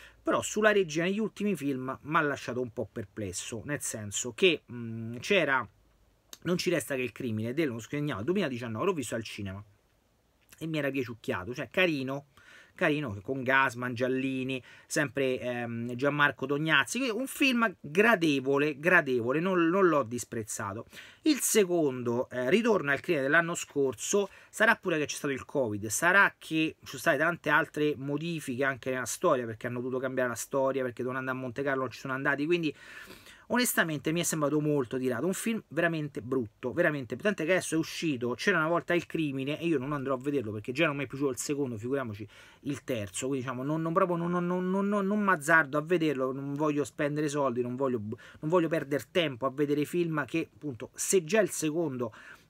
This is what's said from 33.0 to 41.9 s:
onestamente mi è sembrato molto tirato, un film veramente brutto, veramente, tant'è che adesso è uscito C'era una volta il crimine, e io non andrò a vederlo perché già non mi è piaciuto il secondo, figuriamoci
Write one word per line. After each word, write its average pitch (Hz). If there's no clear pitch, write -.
onestamente 175
mi 170
è -
sembrato 151
molto 143
tirato, 127
un 190
film 226
veramente 151
brutto, 123
veramente, 147
tant'è 175
che 160
adesso 175
è 160
uscito 127
C'era 185
una 156
volta 170
il 165
crimine, 147
e 156
io 160
non 135
andrò 135
a 127
vederlo 127
perché 110
già 160
non 143
mi 143
è -
piaciuto 139
il 123
secondo, 139
figuriamoci 113